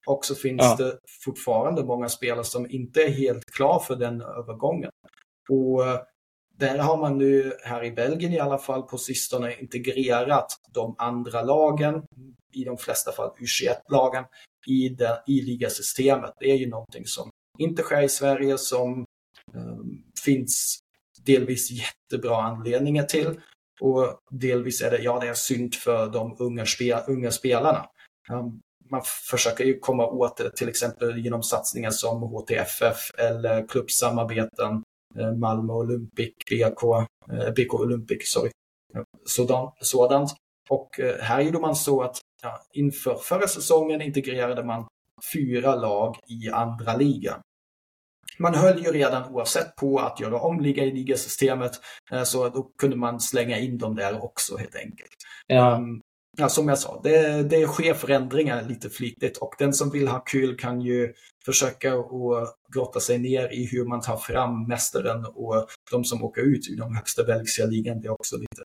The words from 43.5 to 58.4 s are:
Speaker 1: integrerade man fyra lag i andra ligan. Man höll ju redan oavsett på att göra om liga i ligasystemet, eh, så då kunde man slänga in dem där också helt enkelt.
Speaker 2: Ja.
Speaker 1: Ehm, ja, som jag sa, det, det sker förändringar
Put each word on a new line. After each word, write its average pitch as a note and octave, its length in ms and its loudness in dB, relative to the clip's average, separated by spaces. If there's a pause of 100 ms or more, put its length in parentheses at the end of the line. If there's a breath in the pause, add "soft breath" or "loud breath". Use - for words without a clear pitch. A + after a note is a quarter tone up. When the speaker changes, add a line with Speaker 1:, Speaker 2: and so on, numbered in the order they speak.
Speaker 1:
integrerade B2+ 600 -2
man A#2 240 -6 (460)
fyra C3 420 0
lag A2 420 0 (100)
i A2+ 220 -8
andra A#2 460 -2
ligan. C3 440 2 (1000)
Man E3+ 160 2
höll F3 280 6
ju E3 80 2
redan C3 420 0
oavsett B2 420 -2
på C3+ 240 2
att B2 200 -4
göra A#2 200 -2
om E3 200 0
liga C#3 260 2
i C3+ 60 2
ligasystemet, C3 800 0 (400 loud breath)
eh, B2+ 120 -2
så B2 260 0
då B2+ 280 -6
kunde C3+ 180 2
man A#2+ 240 -2
slänga A#2+ 400 0
in B2 180 -4
dem A2 180 -4
där G2+ 280 -4
också - 340 -6
helt - 180 -10
enkelt. - 340 -14 (380 loud breath)
Speaker 2:
Ja. B2 280 6
Speaker 1:
Ehm, A#2 260 -6 (360)
ja, C#3 120 2
som D3+ 200 2
jag C3+ 100 4
sa, - 240 -8
det, D3+ 400 6
det D#3 240 6
sker E3 260 2
förändringar C3 720 2